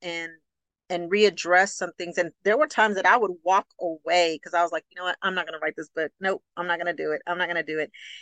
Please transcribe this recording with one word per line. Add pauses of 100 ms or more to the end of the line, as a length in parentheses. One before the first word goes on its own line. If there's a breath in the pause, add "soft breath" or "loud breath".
and, (580)
and
readdress
some
things.
And (140)
there
were
times
that
I
would (100)
walk (140)
away
'cause
I
was
like,
"You
know
what?
I'm
not
gonna
write
this
book.
Nope, (140)
I'm
not
gonna
do
it.
I'm
not
gonna
do
it." (320 loud breath)